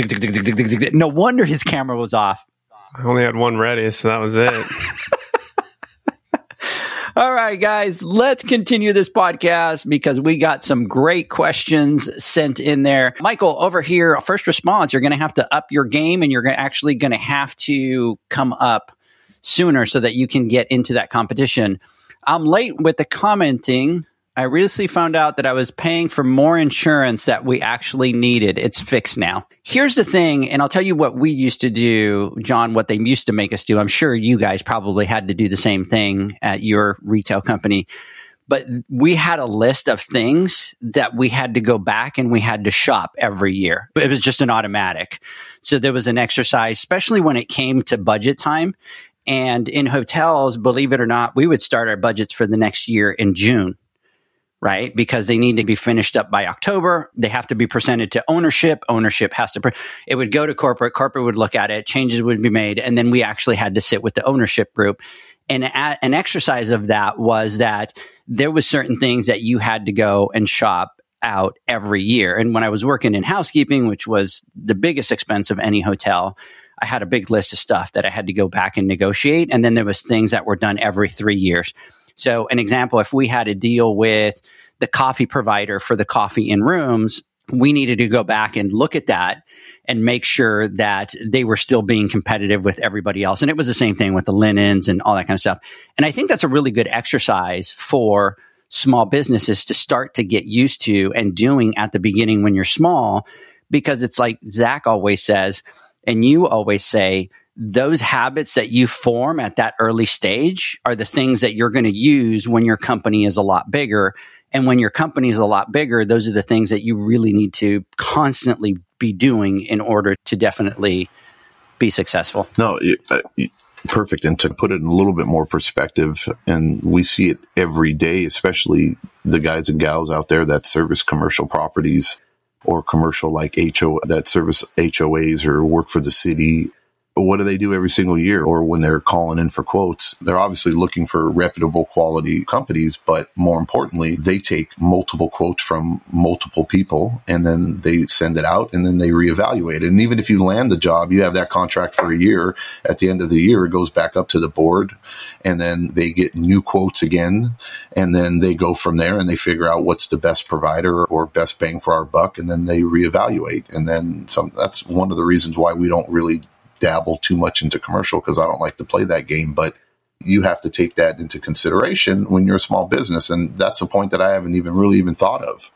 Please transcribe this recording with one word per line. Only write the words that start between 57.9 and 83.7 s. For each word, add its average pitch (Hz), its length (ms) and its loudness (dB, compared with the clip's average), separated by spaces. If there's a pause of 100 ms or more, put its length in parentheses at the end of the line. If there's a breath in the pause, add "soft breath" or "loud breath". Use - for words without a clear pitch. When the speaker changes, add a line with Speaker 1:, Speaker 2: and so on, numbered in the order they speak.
Speaker 1:
to 117 140 -2
ownership. 160 640 0
Ownership 110 440 0
has 117 180 -4
to, - 100 -8
pre-, 123 100 0 (360 loud breath)
it - 80 -2
would 127 160 -2
go 147 160 2
to 143 80 -2
corporate. 120 380 0
Corporate 131 320 -2
would 113 120 0
look 110 180 2
at 107 160 0
it. 107 140 -6
Changes 120 380 0
would 113 180 0
be 117 80 4
made. 104 300 0
And 120 180 0
then 120 140 2
we 123 120 4
actually 107 320 -2
had 98 200 -2
to 113 60 0
sit 104 220 -2
with 113 120 -4
the - 100 -2
ownership 123 480 0
group. 101 260 0 (480 loud breath)
And 131 160 -2
a-, 139 400 -4
an 131 100 2
exercise 139 580 -2
of 104 160 0
that 104 320 0
was 110 400 0
that 107 340 -2 (340 loud breath)
there 135 240 0
was 156 160 2
certain 123 320 -2
things 123 280 0
that 113 140 0
you 117 180 0
had 110 260 -2
to 104 60 -4
go 101 420 2
and 107 160 0
shop 92 520 -2 (200)
out 98 360 -2 (100)
every 104 340 -2
year. 101 360 2
And 113 160 0
when 113 100 2
I 110 60 0
was 107 140 -2
working 127 320 0
in 98 80 -2
housekeeping, 143 640 0
which 104 200 -4
was 101 360 -2 (120)
the 104 200 -2
biggest 135 360 -2
expense 104 400 -4
of 98 80 -4
any 104 220 0
hotel, 98 560 -2 (440 loud breath)
I 110 40 -4
had 123 160 -4
a 98 40 -8
big 92 240 -2
list 107 220 0
of - 80 -6
stuff 90 340 -2
that 101 120 0
I 95 40 -2
had 98 180 -8
to 95 60 -4
go 98 140 0
back 98 300 -4
and 95 100 0
negotiate. 101 640 0
And 120 140 2
then 117 80 4
there 113 100 2
was 101 180 -4
things 110 300 0
that 107 140 -2
were 104 100 -2
done 101 240 -2
every 101 300 0
three 104 260 -2
years. 90 380 0 (420 loud breath)
So 117 320 -2
an 123 120 0
example, 120 400 0
if 104 120 0
we 135 160 0
had 120 180 -2
to 104 100 -2
deal 117 420 2